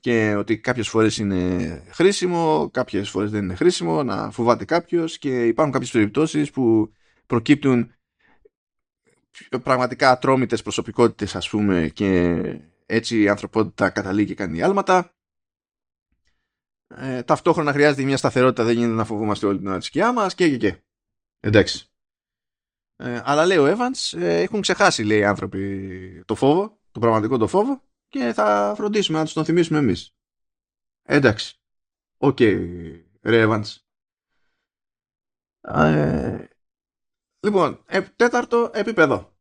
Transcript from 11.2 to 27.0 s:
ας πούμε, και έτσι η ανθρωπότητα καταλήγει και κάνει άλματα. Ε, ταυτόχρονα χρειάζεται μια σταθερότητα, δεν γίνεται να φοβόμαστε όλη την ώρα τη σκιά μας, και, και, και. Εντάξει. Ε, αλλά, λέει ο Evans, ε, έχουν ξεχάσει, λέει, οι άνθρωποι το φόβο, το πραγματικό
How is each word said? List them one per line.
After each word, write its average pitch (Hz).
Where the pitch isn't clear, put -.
ας 90
πούμε, 95
και 90
έτσι 110
η 101
ανθρωπότητα 101
καταλήγει 98
και 92
κάνει 85
άλματα. 190
Ε, 127
ταυτόχρονα 151
χρειάζεται 143
μια 135
σταθερότητα, 127
δεν 117
γίνεται 117
να 113
φοβόμαστε 107
όλη 98
την 95
ώρα 95
τη 85
σκιά 220
μας, 202
και, 175
και, 135
και. 101
Εντάξει. 104
Ε, 120
αλλά, 147
λέει 185
ο 139
Evans, 202
ε, 170
έχουν 196
ξεχάσει, 180
λέει, 107
οι 101
άνθρωποι 95
το 110
φόβο, 170
το -
πραγματικό 113